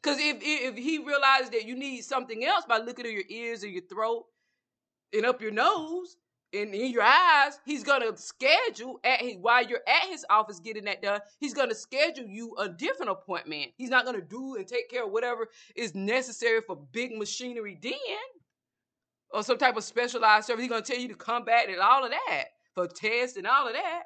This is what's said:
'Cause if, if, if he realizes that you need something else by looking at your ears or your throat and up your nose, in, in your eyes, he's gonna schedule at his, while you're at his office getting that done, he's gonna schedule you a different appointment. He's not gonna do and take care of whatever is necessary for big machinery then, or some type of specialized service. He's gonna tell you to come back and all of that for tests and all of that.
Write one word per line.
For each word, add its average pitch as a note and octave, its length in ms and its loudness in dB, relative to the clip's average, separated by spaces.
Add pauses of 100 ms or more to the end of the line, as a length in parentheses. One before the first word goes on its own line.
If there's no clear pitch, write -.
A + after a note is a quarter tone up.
'Cause C#4+ 180 0
if, D4 220 0
if, C#4 320 -2
if G3+ 40 -10
he D4+ 220 -2
realizes C4+ 520 2
that A3 160 -2
you B3 100 -8
need C4 260 -8
something B3+ 400 -4
else F4 220 2
by A3+ 140 2
looking A#3 260 -6
at A#3 80 -4
your G3 160 -4
ears A#3 340 -8
or G#3 60 -10
your F3+ 140 -8
throat A3 440 -4 (880)
and G#3+ 140 2
up B3 160 0
your G#3+ 80 -4
nose, E4 680 0 (360)
in, G#3 200 -4
in A#3+ 180 -2
your A#3 120 2
eyes, D4 600 6
he's C4 200 -6
gonna A#3+ 320 2
schedule C4+ 880 0
at A#3+ 160 2
his, A#3 160 -6
while A#3 300 4
you're A#3 200 -4
at D#4+ 220 4
his F4+ 220 -10
office G3+ 300 2
getting G#3 240 -10
that G3+ 180 -4
done, G3+ 180 0 (180)
he's C4+ 160 -4
gonna B3 200 0
schedule C4 520 -2
you G#3+ 320 -12
a G3+ 100 -2
different B3+ 420 -4
appointment. D#3 680 -6
He's B3+ 140 -8
not B3 140 4
gonna A#3+ 180 -4
do B3 340 -10
and F#3+ 100 -8
take A#3+ 240 -6
care B3 140 -4
of G3 80 -6
whatever A3+ 360 -2 (280)
is G#3 180 -6
necessary A3+ 720 0
for F3+ 100 -8 (160)
big A#3+ 240 -6
machinery G#3+ 680 -8
then, B3+ 100 -4 (1400)
or G#3 120 -2
some A3+ 160 0
type B3 180 4
of G#3 80 -6
specialized A3+ 640 4
service. A#3 160 -2
He's B3 80 -4
gonna A3+ 120 -2
tell B3 160 -4
you B3 100 -6
to G#3+ 60 -10
come A#3 300 -4
back A3+ 240 4
and F#3 120 -4
all B3+ 240 6
of A#3 60 -4
that D4 340 -2 (300)
for F3+ 120 -2
tests A#3 500 -2
and F#3+ 100 -8
all C4 200 4
of A3+ 80 -4
that. E4+ 320 -4